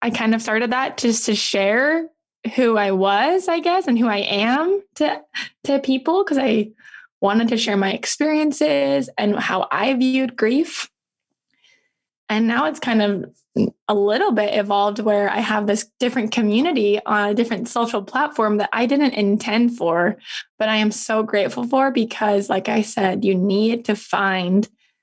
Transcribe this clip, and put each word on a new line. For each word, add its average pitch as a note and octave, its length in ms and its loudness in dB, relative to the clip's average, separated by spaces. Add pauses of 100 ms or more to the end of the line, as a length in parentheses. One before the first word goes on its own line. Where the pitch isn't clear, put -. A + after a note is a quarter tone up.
I A#3 100 -2
kind A3+ 240 0
of A3+ 80 -2
started A3+ 300 -2
that C4+ 260 -4
just A#3 280 0
to G#3+ 80 0
share B3 760 0 (480)
who A#3 200 4
I G3+ 140 2
was, G#3 580 2
I E4+ 120 0
guess, F#4 260 0
and A#3+ 120 2
who A#3+ 100 2
I G#3 100 0
am C4 640 0 (140)
to, - 260 -2 (420)
to C#4 140 2
people, C#4 460 0
'cause D#4 140 0
I A3 320 0 (500)
wanted A3 280 2
to A#3+ 80 0
share G#3+ 200 0
my F#3+ 160 0
experiences D4 1200 0
and G#3 220 0
how F#3+ 320 -2
I A3 240 0
viewed C4 420 0
grief. C4 540 0 (1400)
And A3+ 200 0
now A#3+ 160 0
it's D4+ 160 -4
kind A3+ 220 2
of G3+ 300 -2 (540)
a G#3+ 80 0
little G#3+ 380 2
bit G#3 220 0
evolved G#3 460 0
where G#3 280 0
I - 120 -2
have G#3+ 260 0
this G#3 220 -2 (120)
different A#3+ 320 -2
community G#3+ 720 2
on G#3 240 0
a G#3 60 0
different A3+ 340 -2
social A#3 340 -2
platform A#3 540 -2
that G#3 160 -2
I A#3 140 0
didn't C#4 260 2
intend G#3+ 640 0
for, E3+ 400 0 (420)
but G#3+ 120 0
I A3 60 2
am G#3+ 140 2
so A3 320 -2
grateful A3 420 -2
for C4+ 260 2
because, G#3+ 580 0
like F#3+ 220 -2
I A3+ 100 2
said, G3 440 -2
you F#3+ 100 4
need G#3 500 0
to G#3+ 100 0
find F#3+ 720 0 (360)